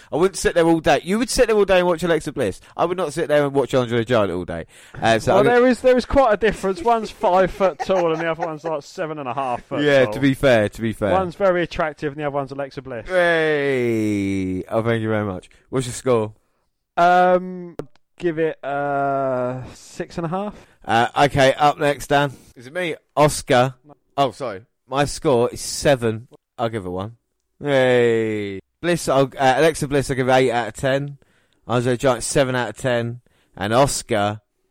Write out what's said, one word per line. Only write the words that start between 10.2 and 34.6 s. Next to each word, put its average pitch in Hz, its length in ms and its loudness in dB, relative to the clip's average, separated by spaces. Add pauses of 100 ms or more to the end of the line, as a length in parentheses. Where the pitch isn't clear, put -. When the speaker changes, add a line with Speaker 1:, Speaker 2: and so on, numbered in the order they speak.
Speaker 1:
be 139 120 2
fair, 117 360 2
to - 120 -12
be 110 120 -4
fair. 101 180 -2
Speaker 2:
One's 180 240 -2
very 180 280 0
attractive, 151 500 -6
and 151 80 -10
the - 40 -6
other 139 100 -4
one's 139 180 -6
Alexa 139 280 -10
Bliss. 127 280 -12
Speaker 1:
Hey, 120 1600 0
oh, 110 120 0
thank 113 200 -2
you 110 80 -4
very 107 160 -2
much. 92 240 -10 (200)
What's 127 180 -4
your 120 60 -10
score? 110 400 0 (640)
Speaker 2:
Um, 180 880 2
I'd 143 60 -20 (300)
give 165 220 -4
it, 160 240 -4
uh, 135 1080 -2
six - 440 -14
and 170 80 -4
a 156 40 -6
half. 202 260 -6 (300)
Speaker 1:
Uh, 113 240 0 (160)
okay, 135 300 4
up 147 240 2
next, 143 280 -2
Dan. 143 240 0 (240)
Is 120 120 -20
it 143 60 -20
me? 175 220 -6 (220)
Oscar. 135 580 2 (420)
Oh, 139 140 0
sorry. 107 340 -10 (220)
My 135 180 0
score 123 440 2
is - 120 -10
seven. 120 640 -2 (300)
I'll 117 120 -2
give 107 160 -6
it 92 40 -6
one. 98 260 -8 (460)
Hey. 113 1000 2 (220)
Bliss, 170 260 -2
I'll, 135 300 2
uh, 131 200 2
Alexa 151 300 2
Bliss, 135 240 0
I'll 123 60 -2
give 127 100 0
it 131 60 2
eight 131 180 4
out 117 160 -2
of 110 60 -10
ten. 139 440 -4 (480)
Andre 123 280 0
the 120 40 0
Giant, 127 260 0
seven 131 320 0
out 120 140 -2
of 104 80 -14
ten. 120 440 -4 (340)
And 104 180 -4
Oscar, 107 680 0 (300)